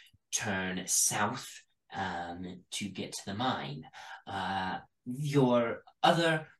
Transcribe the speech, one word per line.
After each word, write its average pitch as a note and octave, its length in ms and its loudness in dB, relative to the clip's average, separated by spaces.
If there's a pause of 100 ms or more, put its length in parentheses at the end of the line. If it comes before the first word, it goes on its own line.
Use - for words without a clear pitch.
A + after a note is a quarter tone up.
(320)
turn F#2 540 -2
south, - 600 2 (460)
um, F#2 680 -6 (100)
to G2+ 180 -6
get - 240 -8
to - 140 -8
the G2 80 -6
mine. C3 480 -2 (440)
Uh, F#2 520 -2 (260)
your B2 800 4 (200)
other E3 440 4 (120)